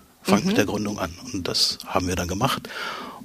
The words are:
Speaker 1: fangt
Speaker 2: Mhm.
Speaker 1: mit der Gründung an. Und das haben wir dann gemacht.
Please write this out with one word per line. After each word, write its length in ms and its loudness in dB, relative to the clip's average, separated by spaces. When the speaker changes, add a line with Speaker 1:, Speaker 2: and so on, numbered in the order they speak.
Speaker 1:
fangt 220 4
Speaker 2:
Mhm. 60 4
Speaker 1:
mit 60 2
der 100 6
Gründung 340 -2
an. 120 -2
Und 160 -2
das 360 2
haben 220 0
wir 80 0
dann 140 0
gemacht. 400 0